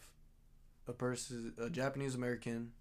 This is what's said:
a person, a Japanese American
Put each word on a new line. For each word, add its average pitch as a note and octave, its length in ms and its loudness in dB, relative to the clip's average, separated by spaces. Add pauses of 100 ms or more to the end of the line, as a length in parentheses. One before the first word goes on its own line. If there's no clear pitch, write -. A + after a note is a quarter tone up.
(840)
a B2 80 -2
person, A#2+ 640 0
a A#2 120 0
Japanese C3+ 460 2
American A#2 640 0